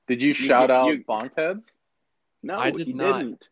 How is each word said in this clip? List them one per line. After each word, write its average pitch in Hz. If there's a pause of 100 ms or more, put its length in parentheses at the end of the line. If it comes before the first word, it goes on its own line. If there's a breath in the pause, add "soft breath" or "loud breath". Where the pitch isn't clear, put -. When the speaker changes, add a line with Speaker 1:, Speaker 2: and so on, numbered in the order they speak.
Speaker 1:
Did 120
you 139
Speaker 2:
You 143
Speaker 1:
shout 131
Speaker 2:
get, -
Speaker 1:
out 127
Speaker 2:
you 127
Speaker 1:
Bonkheads? 156 (720)
Speaker 2:
No, 185
Speaker 3:
I 131
did 170
Speaker 2:
he 127
Speaker 3:
not. 131
Speaker 2:
didn't. -